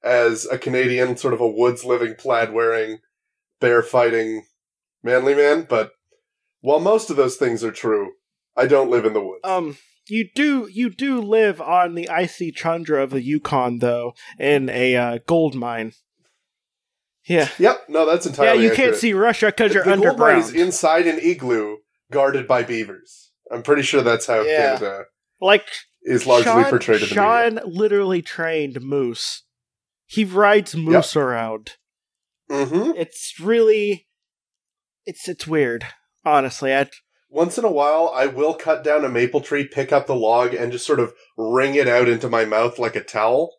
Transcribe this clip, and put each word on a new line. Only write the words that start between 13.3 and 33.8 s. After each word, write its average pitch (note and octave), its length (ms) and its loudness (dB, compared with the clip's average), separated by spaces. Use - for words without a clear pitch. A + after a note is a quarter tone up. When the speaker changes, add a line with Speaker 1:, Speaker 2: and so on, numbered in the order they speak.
Speaker 2:
though, A#2+ 340 -2
in C#3 300 0
a, B2+ 260 0
uh, A#2+ 320 0
gold D#3+ 300 0
mine. A#2 380 -6
Yeah. D#3+ 220 2
Speaker 1:
Yep. A3 300 2
No, D#3 180 0
that's E3+ 200 0
entirely C3+ 320 2
Speaker 2:
Yeah, - 40 4
you A3+ 60 4
can't A3+ 120 0
Speaker 1:
accurate. - 100 -2
Speaker 2:
see A3 140 0
Russia G#3+ 360 2
'cause A3 240 0
you're F#3+ 80 4
Speaker 1:
The F#3+ 140 4
gold A#3 240 4
mine A3+ 180 6
is - 80 0
Speaker 2:
underground. - 100 -6
Speaker 1:
inside E3+ 400 2
an D#3 100 -2
igloo B2 600 -2
guarded C#3 360 0
by B2 160 4
beavers. A2 680 -10
I'm A#2+ 100 -8
pretty D3 200 2
sure C3+ 200 2
that's A#2 240 0
how A2+ 140 0
Speaker 2:
Yeah. D3 380 2
Speaker 1:
Canada G2 260 -8
Speaker 2:
Like, G3+ 240 2
Speaker 1:
is B2+ 240 -2
largely B2 240 4
Speaker 2:
Sean, - 140 6
Speaker 1:
portrayed A2 380 2
in G2 60 -4
the G2+ 60 -6
Speaker 2:
Sean A3+ 400 2
Speaker 1:
media. A3+ 120 -8
Speaker 2:
literally G3 540 -2
trained D3+ 600 -6
moose. C3 640 -6
He G#3+ 180 -2
rides G3+ 500 2
moose E3 400 2
Speaker 1:
Yep. D3+ 80 2
Speaker 2:
around. A2+ 540 -6
Speaker 1:
Mm-hmm. D#3 460 -2
Speaker 2:
It's - 420 -10
really, G#3 680 2